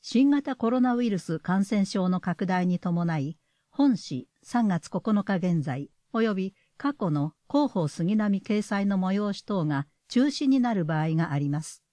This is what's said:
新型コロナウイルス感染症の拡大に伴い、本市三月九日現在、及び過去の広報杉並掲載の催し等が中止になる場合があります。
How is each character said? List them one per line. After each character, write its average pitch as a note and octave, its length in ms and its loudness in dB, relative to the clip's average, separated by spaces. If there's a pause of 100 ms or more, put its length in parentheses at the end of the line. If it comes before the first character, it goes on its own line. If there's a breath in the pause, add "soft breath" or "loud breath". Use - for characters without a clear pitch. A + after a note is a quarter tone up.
新 C4+ 260 4
型 C#4+ 260 0
コ A3+ 140 0
ロ B3+ 100 0
ナ B3 140 4
ウ A#3+ 100 0
イ A#3+ 60 0
ル G3+ 80 0
ス D#3+ 220 -4
感 F#3+ 260 0
染 G3 200 0
症 F#3 240 0
の F3+ 120 0
拡 F#3 240 -4
大 F3+ 220 0
に F3+ 100 0
伴 E3+ 400 -2
い、 D3 220 -6 (320)
本 C4+ 260 2
市 - 320 -8 (140)
三 A#3+ 240 0
月 F3+ 240 0
九 G3 100 -4
日 G#3 360 0
現 E3+ 260 0
在、 C#3 260 -6 (240)
及 A3+ 220 0
び F#3+ 200 -4 (220)
過 C#4+ 160 -2
去 G#3 160 -4
の D3 240 0 (160)
広 C#4+ 240 2
報 E3+ 140 0
杉 F3 280 -2
並 G#3 280 2
掲 G#3 180 -2
載 G3+ 240 -2
の G3+ 140 0
催 G3 340 -2
し - 80 -10
等 F#3 240 -2
が C#3+ 220 -2 (200)
中 B3 180 2
止 D4 200 -2
に C4+ 140 4
な A#3+ 120 0
る F#3+ 140 0
場 D#3 160 0
合 D#3+ 120 0
が D#3+ 180 0
あ C#3 80 0
り C#3+ 100 -2
ま D3 140 -2
す。 - 300 -16